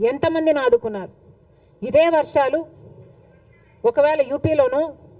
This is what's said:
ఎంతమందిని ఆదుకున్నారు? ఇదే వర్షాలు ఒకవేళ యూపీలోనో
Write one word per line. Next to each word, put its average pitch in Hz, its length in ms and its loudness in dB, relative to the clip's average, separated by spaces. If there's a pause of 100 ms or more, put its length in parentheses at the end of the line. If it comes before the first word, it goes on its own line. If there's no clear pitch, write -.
(120)
ఎంతమందిని 320 480 0
ఆదుకున్నారు? 226 540 -2 (760)
ఇదే 320 220 2
వర్షాలు 302 560 0 (1200)
ఒకవేళ 294 360 2
యూపీలోనో 277 600 0 (380)